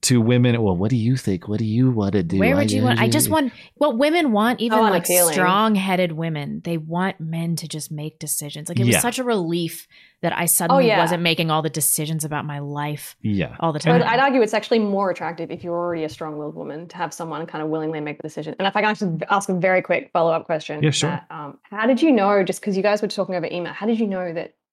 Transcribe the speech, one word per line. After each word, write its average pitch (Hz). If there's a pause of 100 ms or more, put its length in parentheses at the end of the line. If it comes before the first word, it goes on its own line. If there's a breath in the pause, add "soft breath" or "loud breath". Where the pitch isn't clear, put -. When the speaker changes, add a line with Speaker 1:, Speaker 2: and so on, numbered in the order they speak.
Speaker 1:
to 123
women. 120
"Well, 98
what 98
do 127
you 117
think? 98
What 104
do 113
you 120
wanna 101
do?" 98
Speaker 2:
Where -
Speaker 1:
I, -
Speaker 2:
would -
you -
want, 233
I 220
just 262
Speaker 1:
I, -
Speaker 2:
want, 294 (220 loud breath)
what 285
women 302
want, 220
even, 220
Speaker 3:
Oh, 226
Speaker 2:
like, 208 (160)
Speaker 3:
unappealing. 175
Speaker 2:
strong-headed 190
women, 151
they 170
want 170
men 165
to 156
just 151
make 156
decisions. 151
Like, 160
it 120
was 117
Speaker 1:
Yeah. -
Speaker 2:
such 233
a 262
relief 175 (340 soft breath)
that -
I 170
suddenly 170
Speaker 3:
Oh, 233
yeah. 214
Speaker 2:
wasn't 170
making 165
all 156
the 156
decisions 156
about 147
my 143
life 147
Speaker 1:
Yeah. 101
Speaker 2:
all 165
the 147
Speaker 3:
But 165
Speaker 2:
time. 190
Speaker 3:
I'd 233
argue 262
it's 214
actually 226
more 196
attractive 165
if 170
you're 175
already 175
a 151
strong-willed 151
woman 156
to -
have 165
someone 160
kind 160
of 156
willingly 156
make 147
the -
decision. 156
And 190
if 196
I 208
can 214
actually 180 (100)
ask 196
a 190
very 185
quick -
follow-up 165
question, 156
Speaker 1:
Yeah, 156
sure. 151
Speaker 3:
Matt, -
um, 147
how 214
did 254
you 320
know, 202
just 180
'cause 202
you 190
guys 208
were 214
talking 190
over 170
email, 175
how -
did 226
you 220
know 180
that - (180)